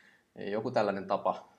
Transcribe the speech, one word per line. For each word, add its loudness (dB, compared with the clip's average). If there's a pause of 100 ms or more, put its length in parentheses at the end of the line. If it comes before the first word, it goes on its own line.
(360)
Joku -4
tällainen 2
tapa, 0